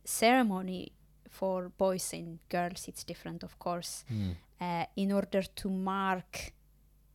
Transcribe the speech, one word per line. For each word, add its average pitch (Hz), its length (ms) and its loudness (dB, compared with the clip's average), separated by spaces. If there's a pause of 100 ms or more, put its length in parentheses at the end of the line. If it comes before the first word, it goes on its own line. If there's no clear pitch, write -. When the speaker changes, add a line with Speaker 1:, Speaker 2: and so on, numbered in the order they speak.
Speaker 1:
ceremony 196 880 4 (380)
for 185 400 -4
boys 185 420 2
and 170 260 -8 (100)
girls. 175 400 -2
It's - 160 -12
different, 170 380 -10
of - 160 -14
course. - 540 -6
Speaker 2:
Mm. 98 220 0 (260)
Speaker 1:
Uh, 175 260 -2 (100)
in 196 160 2
order 196 300 2
to - 280 -8
mark, 190 840 -2 (640)